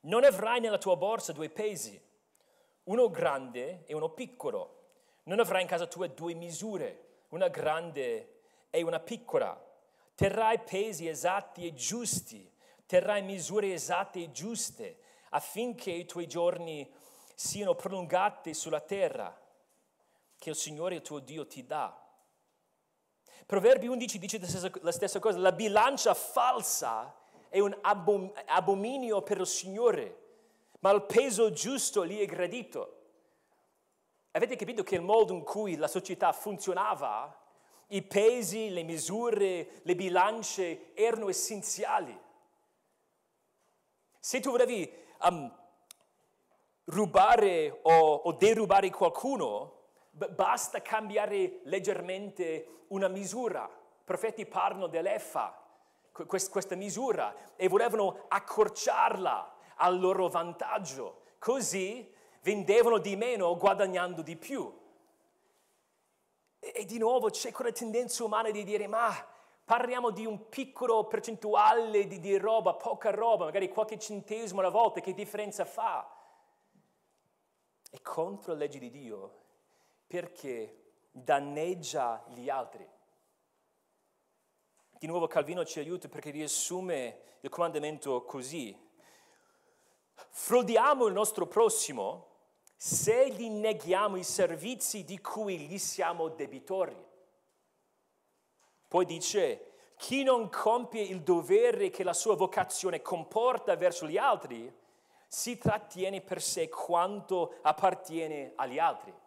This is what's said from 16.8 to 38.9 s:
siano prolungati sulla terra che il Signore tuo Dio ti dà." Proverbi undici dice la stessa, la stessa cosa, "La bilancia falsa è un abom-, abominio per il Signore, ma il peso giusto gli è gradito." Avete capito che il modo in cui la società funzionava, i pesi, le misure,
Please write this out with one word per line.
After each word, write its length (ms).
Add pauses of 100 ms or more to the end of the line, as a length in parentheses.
siano 400
prolungati 800
sulla 260
terra 580 (1000)
che 120
il 80
Signore 460
tuo 160
Dio 280
ti 200
dà." 280 (1500)
Proverbi 420
undici 320
dice 200
la 80
stessa, 240 (100)
la 120
stessa 260
cosa, 200
"La 140
bilancia 600
falsa 1000 (340)
è 100
un 220
abom-, 520 (140)
abominio 760
per 160
il 80
Signore, 720 (600)
ma 100
il 120
peso 500
giusto 540
gli 140
è 60
gradito." 680 (1400)
Avete 220
capito 300
che 100
il 60
modo 320
in 100
cui 320
la 140
società 440
funzionava, 1040 (520)
i 140
pesi, 680
le 140
misure, 960